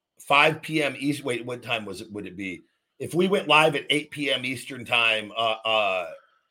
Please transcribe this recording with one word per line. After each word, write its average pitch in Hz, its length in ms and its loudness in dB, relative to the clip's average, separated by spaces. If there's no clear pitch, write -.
five 156 360 4
P 156 200 -2
M 135 160 -2
East. 139 240 -2
Wait, 123 220 -4
what 123 180 -8
time 113 220 -4
was 98 160 -10
it? 110 100 -14
Would 101 160 -8
it 90 100 -14
be 95 260 -6
if 123 140 -10
we 180 160 4
went 196 180 0
live 151 280 6
at 135 160 -4
eight 151 200 -2
P 139 220 -2
M 123 140 -2
Eastern 127 400 -8
time, 110 500 0
uh, 113 200 2
uh, 98 420 0